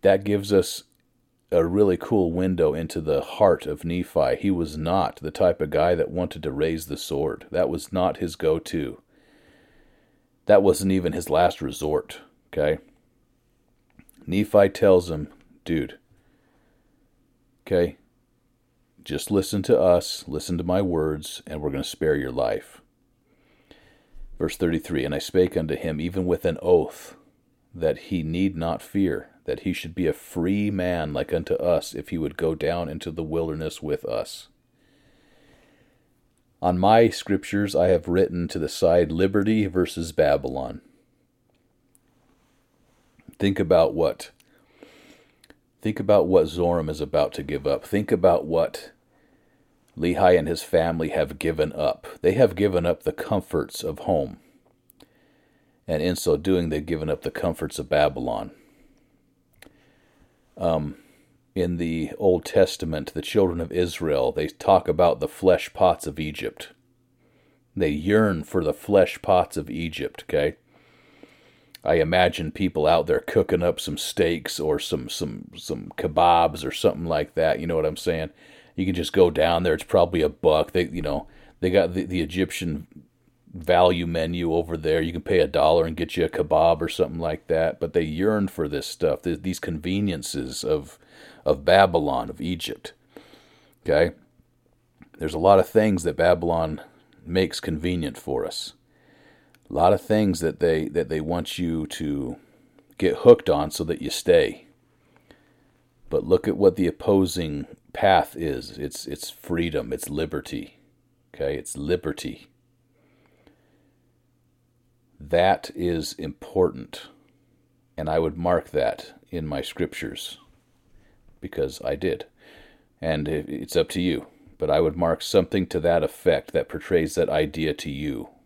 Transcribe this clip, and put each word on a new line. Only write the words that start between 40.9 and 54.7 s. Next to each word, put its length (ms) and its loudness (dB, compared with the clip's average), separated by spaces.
Think 220 0
about 340 4
what, 380 -2
think 180 -4
about 280 4
what 180 6
Zoram 440 0
is 120 -6
about 320 -2
to 100 -10
give 240 -6
up. 160 -2
Think 300 -2
about 320 4
what 480 -4
Lehi 420 6
and 80 -2
his 160 -4
family 460 0
have 280 -2
given 360 -2
up. 340 -4
They 100 4
have 240 4
given 300 2
up 180 0
the 80 -2
comforts 720 -4
of 160 -6
home. 380 -2